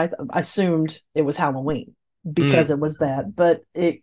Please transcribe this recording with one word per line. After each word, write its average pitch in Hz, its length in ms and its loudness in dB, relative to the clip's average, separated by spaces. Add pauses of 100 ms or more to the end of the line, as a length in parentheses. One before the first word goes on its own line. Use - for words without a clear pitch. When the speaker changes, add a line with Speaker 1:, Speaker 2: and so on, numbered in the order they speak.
Speaker 1:
I 170 40 0
th-, - 240 -10
assumed 170 680 0 (140)
it 156 80 2
was 147 160 -2
Halloween, 139 580 -4 (360)
because 147 380 4
Speaker 2:
Mm. - 20 2
Speaker 1:
it 143 80 -2
was 151 180 -2
that. 135 380 -4
But 170 260 4 (140)
it 170 260 0